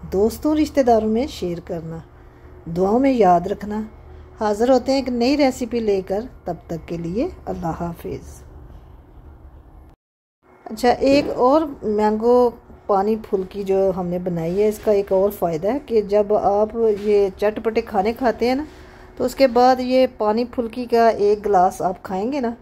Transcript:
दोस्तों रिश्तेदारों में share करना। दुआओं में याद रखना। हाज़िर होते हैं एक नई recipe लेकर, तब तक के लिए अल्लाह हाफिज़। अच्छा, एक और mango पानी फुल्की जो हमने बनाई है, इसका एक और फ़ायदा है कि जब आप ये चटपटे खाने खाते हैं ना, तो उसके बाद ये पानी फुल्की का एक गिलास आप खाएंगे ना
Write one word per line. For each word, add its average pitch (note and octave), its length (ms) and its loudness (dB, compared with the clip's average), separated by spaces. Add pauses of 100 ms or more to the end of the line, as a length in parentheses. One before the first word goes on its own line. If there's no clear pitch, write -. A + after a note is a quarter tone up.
दोस्तों A3 520 0
रिश्तेदारों B3 520 2
में A3+ 200 0
share F3 320 -6
करना। E3 420 -10 (680)
दुआओं F#3+ 300 0
में C4+ 120 4
याद F#3 380 4
रखना। G#3 300 -8 (600)
हाज़िर G#3+ 320 0
होते C4 220 2
हैं C4+ 60 2
एक C4 120 -4
नई B3 260 0
recipe B3+ 440 0
लेकर, G3+ 480 -2 (180)
तब E3+ 140 -8 (100)
तक E3 140 -8
के E3+ 140 -8
लिए F#3+ 320 -4 (180)
अल्लाह F3+ 260 -6
हाफिज़। E3+ 640 -12 (2250)
अच्छा, A#3+ 240 0
एक C#4 400 2
और C4+ 340 2 (220)
mango A3 600 2 (400)
पानी G#3 320 2
फुल्की G3 440 -6
जो F#3+ 280 2
हमने F3 280 -4
बनाई F3 340 -4
है, G#3 140 2
इसका G#3+ 240 -2
एक G3 200 0
और F#3+ 200 2
फ़ायदा F3+ 400 -2
है C#4+ 80 -2
कि A3+ 240 0
जब G3+ 280 0
आप G#3+ 440 2
ये G#3 560 2
चटपटे A3 500 -2
खाने G#3+ 320 -2
खाते A#3 340 0
हैं B3+ 80 0
ना, D#4 100 -6 (520)
तो B3 60 -2
उसके C4+ 240 2
बाद B3 340 4
ये B3+ 240 2 (120)
पानी G#3+ 280 0
फुल्की A#3+ 400 -6
का A#3 240 4
एक G#3 320 2
गिलास F#3+ 400 2
आप F#3+ 200 -4
खाएंगे A3 380 -4
ना A#3 220 -4